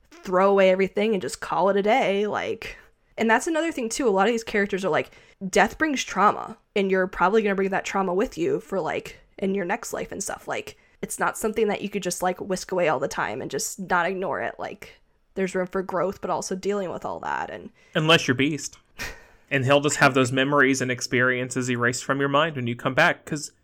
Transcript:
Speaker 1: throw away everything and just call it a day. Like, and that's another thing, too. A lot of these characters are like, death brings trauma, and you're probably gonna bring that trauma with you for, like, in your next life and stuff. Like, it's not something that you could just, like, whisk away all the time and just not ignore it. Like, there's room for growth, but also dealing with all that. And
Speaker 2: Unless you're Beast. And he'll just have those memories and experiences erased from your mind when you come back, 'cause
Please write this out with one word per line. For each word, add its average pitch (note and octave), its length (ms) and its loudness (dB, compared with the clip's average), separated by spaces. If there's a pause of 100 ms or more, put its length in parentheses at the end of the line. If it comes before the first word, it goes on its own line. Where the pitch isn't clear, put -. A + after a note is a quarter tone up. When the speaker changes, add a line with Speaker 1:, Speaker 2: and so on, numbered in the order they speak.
(120)
Speaker 1:
throw G3 380 2
away G3 200 6
everything F#3+ 440 2
and F#3 80 0
just - 180 -8
call E3 300 0
it G3 80 2
a G3+ 40 2
day. G#3 460 2
Like, A2 500 -6 (400)
and A3+ 120 2
that's A#3 180 4
another D#4+ 240 0
thing, A#3 180 -4
too. C4+ 180 0
A G3+ 40 4
lot G3 160 4
of B3 60 2
these A3+ 100 -2
characters G3+ 420 0
are F3+ 40 0
like, C#3 220 0 (380)
death G3+ 280 4
brings D4+ 260 0
trauma, F#3+ 540 0 (180)
and G3 160 2
you're F#3 160 2
probably G3 340 2
gonna G3+ 140 0
bring F#3+ 160 0
that F#3 140 -2
trauma F#3+ 280 0
with A3+ 240 0
you D#3+ 220 0
for, F#3+ 200 -6
like, C#3+ 380 -6 (200)
in G3 180 -2
your G3 100 -2
next G#3+ 280 -6
life - 180 -8
and - 120 -8
stuff. - 240 -10
Like, C3 300 -8 (240)
it's - 180 -10
not F3 180 -2
something A3 300 0
that G3 140 -2
you G3+ 80 -6
could G3+ 140 -4
just, F3 200 -4
like, F3+ 160 -2
whisk F#3+ 320 -6
away F3 160 2
all C#3 120 2
the C#3+ 80 -2
time B2+ 340 -4
and C#3+ 100 -8
just - 280 -6
not F3 280 0
ignore F3+ 340 -4
it. - 160 -6
Like, - 420 -14 (360)
there's F#3+ 180 -2
room F#3 140 -2
for F#3+ 140 -4
growth, F#3 400 -4
but F#3 80 -6
also F3 260 -2
dealing F#3+ 360 -4
with - 120 -10
all F2 180 -8
that. C#2+ 280 -4
And - 220 -14 (240)
Speaker 2:
Unless D#3+ 320 4
you're B2+ 80 2
Beast. C#3 420 -4 (760)
And C3+ 140 0
he'll C#3+ 160 6
just C#3+ 160 2
have C#3 160 6
those B2+ 180 2
memories C3+ 500 4
and B2 80 -2
experiences B2+ 800 0
erased A#2+ 360 0
from C#3 140 -2
your C#3 100 0
mind D3+ 260 2
when B2 120 -4
you A#2 80 -4
come C3 180 -4
back, D#3 320 2
'cause - 260 -8 (120)